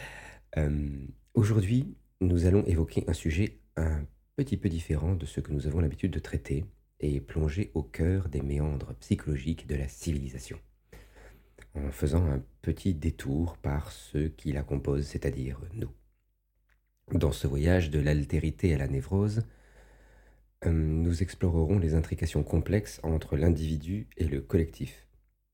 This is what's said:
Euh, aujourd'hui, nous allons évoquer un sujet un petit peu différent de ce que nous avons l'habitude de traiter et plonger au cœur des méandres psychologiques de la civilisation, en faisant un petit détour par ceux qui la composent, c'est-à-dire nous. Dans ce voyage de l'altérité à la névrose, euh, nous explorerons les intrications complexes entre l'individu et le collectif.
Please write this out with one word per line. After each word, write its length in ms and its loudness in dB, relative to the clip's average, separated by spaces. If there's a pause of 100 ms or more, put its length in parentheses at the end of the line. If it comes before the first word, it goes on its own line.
(580)
Euh, 480 0 (260)
aujourd'hui, 640 2 (240)
nous 240 4
allons 220 6
évoquer 420 0
un 60 0
sujet 480 -2 (140)
un 280 0 (320)
petit 200 0
peu 120 -2
différent 460 0
de 120 -4
ce 140 -6
que 120 -6
nous 140 -2
avons 140 2
l'habitude 320 0
de 60 -4
traiter 460 -4 (360)
et 200 0
plonger 540 -2
au 80 0
cœur 460 0
des 120 -2
méandres 560 -2
psychologiques 680 -2
de 80 -4
la 140 -2
civilisation, 720 -6 (1160)
en 160 -4
faisant 340 2
un 180 2 (200)
petit 320 0
détour 640 -2
par 320 -2
ceux 380 -2
qui 240 -4
la 100 -2
composent, 440 0
c'est-à-dire 540 -4 (140)
nous. 160 -6 (1200)
Dans 200 2
ce 140 -2
voyage 440 4
de 80 0
l'altérité 760 2
à 40 2
la 100 -2
névrose, 540 0 (1200)
euh, 80 4
nous 500 2
explorerons 560 2
les 160 2
intrications 500 0
complexes 580 0
entre 340 0
l'individu 800 0
et 80 0
le 160 0
collectif. 640 -2 (480)